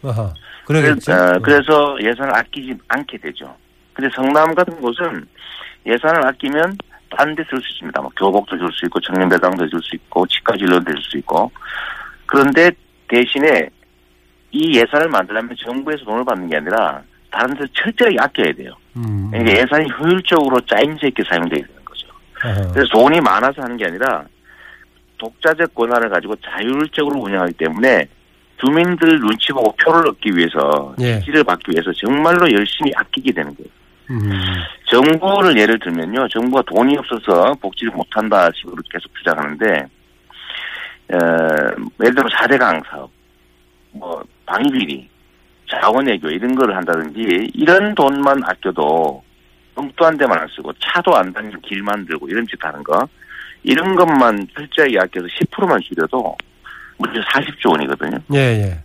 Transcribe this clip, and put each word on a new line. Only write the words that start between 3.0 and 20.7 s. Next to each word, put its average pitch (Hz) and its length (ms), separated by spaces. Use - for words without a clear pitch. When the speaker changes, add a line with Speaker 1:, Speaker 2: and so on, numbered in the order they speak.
Speaker 2:
되죠. 69 380
근데 131 200
성남 151 400
같은 180 260
곳은 120 440
예산을 143 400
아끼면 147 500
딴 151 180
데 160 100
쓸 135 160
수 - 140
있습니다. 73 280
뭐, 67 140
교복도 95 420
줄 87 140
수 - 140
있고, 87 140
청년 92 280
배당도 90 400
줄 82 140
수 - 140
있고, - 300
치과 - 300
진료도 90 280
줄 80 180
수 - 160
있고. - 320
그런데 143 440
대신에 123 600
이 156 280
예산을 147 300
만들려면 110 460
정부에서 139 400
돈을 113 200
받는 98 240
게 80 80
아니라 78 460
다른 123 240
데서 143 200
철저하게 226 460
아껴야 104 320
돼요. 95 200
Speaker 1:
음. 107 340
Speaker 2:
그러니까 110 300
예산이 147 260
효율적으로 160 680
짜임새 143 420